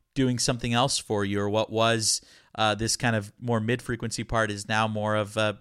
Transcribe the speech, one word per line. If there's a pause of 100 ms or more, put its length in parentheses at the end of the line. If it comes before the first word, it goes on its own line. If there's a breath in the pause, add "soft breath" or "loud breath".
(140)
doing
something
else
for
you,
or
what
was, (320 soft breath)
uh,
this
kind
of
more
mid-frequency
part
is
now
more
of
a